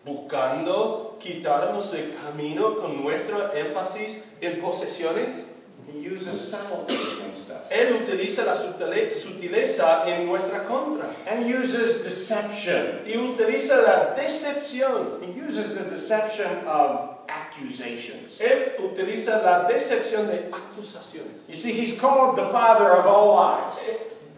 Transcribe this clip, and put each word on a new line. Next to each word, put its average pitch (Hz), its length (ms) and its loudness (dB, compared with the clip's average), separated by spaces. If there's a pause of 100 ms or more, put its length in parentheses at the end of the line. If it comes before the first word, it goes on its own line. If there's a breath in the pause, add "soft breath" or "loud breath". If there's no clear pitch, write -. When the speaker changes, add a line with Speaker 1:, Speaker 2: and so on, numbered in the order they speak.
Speaker 1:
buscando 147 1160 -2
quitarnos 175 760 -2
el 151 200 -6
camino 151 640 -2
con - 260 -6
nuestro 202 520 -2
énfasis 214 680 -4 (180)
en 170 200 -4
posesiones? 175 920 -4 (420)
Speaker 2:
He 147 60 -12
uses 185 500 -8
subtlety - 460 -6
against - 560 -8
us. - 200 -12
Speaker 1:
Él 233 260 4
utiliza 202 480 -2
la 185 100 2
sutile-, 180 600 -2
sutileza 175 920 2
en 175 200 -2
nuestra 185 380 -2
contra. 302 460 -4 (160)
Speaker 2:
And 233 180 -2
he 240 80 0
uses 233 520 0
deception. 190 1040 -2
Speaker 1:
Y 220 100 -4
utiliza 247 640 2
la 196 320 6
decepción. 285 1080 -2
Speaker 2:
He 180 120 -10
uses 214 440 -6
the 185 80 -6
deception 208 800 -4
of - 520 2 (100)
accusations. - 1120 -10
Speaker 1:
Él - 380 2
utiliza 214 640 -2
la 180 260 6
decepción 220 600 0
de 175 240 -4
acusaciones. - 960 -16
Speaker 2:
You - 80 -14
see, 233 160 -4
he's 226 260 -2
called 262 380 6
the 208 140 0
father 220 420 8
of 185 140 8
all 202 280 8
lies. - 420 4 (600)